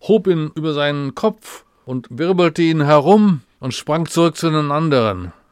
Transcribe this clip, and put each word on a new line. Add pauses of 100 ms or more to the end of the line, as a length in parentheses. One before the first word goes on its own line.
hob
ihn
über
seinen
Kopf (200)
und
wirbelte
ihn
herum (180)
und
sprang
zurück
zu
den
anderen. (200)